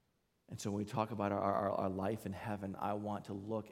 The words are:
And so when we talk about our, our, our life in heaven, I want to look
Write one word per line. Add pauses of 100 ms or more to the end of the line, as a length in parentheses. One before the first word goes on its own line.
(480)
And
so
when
we
talk
about
our,
our,
our
life
in
heaven,
I
want
to
look